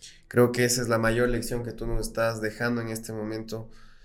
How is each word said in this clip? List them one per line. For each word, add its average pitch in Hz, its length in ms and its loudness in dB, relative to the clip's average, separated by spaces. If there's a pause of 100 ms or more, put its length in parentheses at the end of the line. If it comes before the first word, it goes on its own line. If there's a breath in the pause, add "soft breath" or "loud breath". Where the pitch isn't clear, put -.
(260 soft breath)
Creo 120 240 6
que 123 140 2
esa 120 180 2
es 113 60 -2
la 113 100 4
mayor 113 300 4
lección 120 360 -2
que 117 80 -8
tú 117 140 -8
nos 113 220 0
estás 113 320 0
dejando 117 400 -2
en 113 80 -6
este 113 240 -6
momento. 110 580 -6 (340 soft breath)